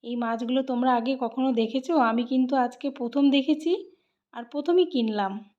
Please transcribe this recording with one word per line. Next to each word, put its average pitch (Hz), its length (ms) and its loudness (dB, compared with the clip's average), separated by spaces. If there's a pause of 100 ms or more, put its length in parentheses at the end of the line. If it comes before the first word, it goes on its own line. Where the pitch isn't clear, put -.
এই 240 80 -6
মাছগুলো 233 440 -2 (100)
তোমরা 254 280 0
আগে 240 140 -2 (120)
কখনো 262 280 -2
দেখেছো? 226 400 0 (180)
আমি 233 140 0
কিন্তু 262 320 0
আজকে 247 340 -2
প্রথম 262 400 0
দেখেছি 294 420 2 (640)
আর 240 80 -10 (100)
প্রথমই 339 400 2
কিনলাম। 214 400 0 (260)